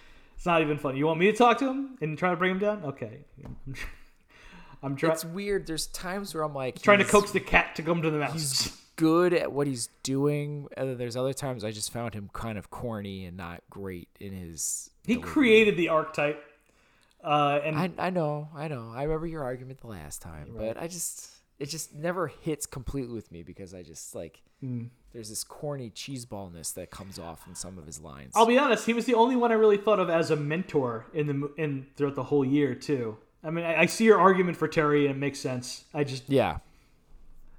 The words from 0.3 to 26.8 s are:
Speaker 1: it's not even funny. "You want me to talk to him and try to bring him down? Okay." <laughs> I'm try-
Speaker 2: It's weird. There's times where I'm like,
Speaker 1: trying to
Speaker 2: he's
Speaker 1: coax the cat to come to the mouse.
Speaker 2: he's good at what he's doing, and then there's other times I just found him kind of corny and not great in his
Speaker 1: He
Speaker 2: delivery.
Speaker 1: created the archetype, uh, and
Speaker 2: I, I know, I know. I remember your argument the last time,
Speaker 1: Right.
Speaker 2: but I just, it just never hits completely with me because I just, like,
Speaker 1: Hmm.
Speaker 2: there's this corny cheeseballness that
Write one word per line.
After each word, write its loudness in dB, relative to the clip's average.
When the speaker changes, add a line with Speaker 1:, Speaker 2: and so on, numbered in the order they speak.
Speaker 1:
it's -12
not 4
even 0
funny. -4
"You 2
want 0
me 6
to -2
talk 6
to 0
him -6
and -4
try 0
to 0
bring 2
him -2
down? 0
Okay." -10
<laughs> -16
I'm -4
try- 2
Speaker 2:
It's -4
weird. -4
There's -4
times -8
where -2
I'm -4
like, -4
Speaker 1:
trying 8
to 2
Speaker 2:
he's -2
Speaker 1:
coax 6
the 0
cat 2
to -8
come 0
to 0
the 0
mouse. -2
Speaker 2:
he's -4
good 6
at 2
what 0
he's -4
doing, -2
and -4
then -6
there's -6
other 0
times -6
I -4
just -8
found -6
him -10
kind -8
of -12
corny -8
and -12
not -12
great -12
in -12
his -8
Speaker 1:
He 0
Speaker 2:
delivery. -6
Speaker 1:
created 6
the 2
archetype, 0
uh, 2
and -2
Speaker 2:
I, 0
I -2
know, -2
I -8
know. -8
I -4
remember -2
your -8
argument -10
the -18
last -12
time, -14
Speaker 1:
Right. -6
Speaker 2:
but -12
I -6
just, -10
it -6
just -10
never -4
hits -6
completely -8
with -10
me -14
because -16
I -16
just, -16
like, -12
Speaker 1:
Hmm. -6
Speaker 2:
there's -14
this -8
corny -10
cheeseballness -10
that -10